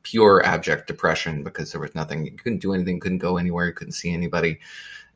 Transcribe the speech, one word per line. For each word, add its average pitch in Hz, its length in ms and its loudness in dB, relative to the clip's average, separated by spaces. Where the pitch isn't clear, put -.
pure 104 420 8
abject 82 420 0
depression 80 560 -2
because 80 300 -10
there 73 80 -6
was 71 140 -10
nothing, 78 300 -6
you - 60 -10
couldn't 110 280 -6
do 95 140 -2
anything, 90 280 -2
couldn't 92 160 -2
go 90 200 0
anywhere, 87 280 -2
you 85 80 -4
couldn't - 200 -14
see 87 200 -4
anybody. 82 460 -2